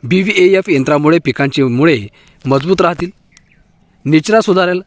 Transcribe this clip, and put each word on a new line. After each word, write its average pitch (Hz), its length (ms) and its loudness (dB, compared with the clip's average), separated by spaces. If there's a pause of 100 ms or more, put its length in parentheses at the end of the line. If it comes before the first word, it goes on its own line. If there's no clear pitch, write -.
बीव्हीएफ 185 640 0
यंत्रामुळे 147 560 2
पिकांची 135 380 -2
मुळे 127 440 0 (400)
मजबूत 139 340 0
राहतील, 175 300 -2 (920)
निचरा 156 360 2
सुधारेल 180 460 0